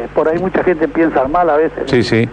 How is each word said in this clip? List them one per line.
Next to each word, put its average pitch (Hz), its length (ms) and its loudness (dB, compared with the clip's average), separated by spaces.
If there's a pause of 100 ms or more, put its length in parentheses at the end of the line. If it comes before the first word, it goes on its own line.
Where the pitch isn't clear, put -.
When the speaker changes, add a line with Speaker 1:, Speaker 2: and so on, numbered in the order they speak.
(140)
Speaker 1:
por 151 140 2
ahí 165 100 0
mucha 185 260 -2
gente 160 240 0
piensa 160 400 0
mal 175 220 2
a 147 60 2
veces. 156 300 0
Speaker 2:
Sí, 127 160 2
sí. 117 300 0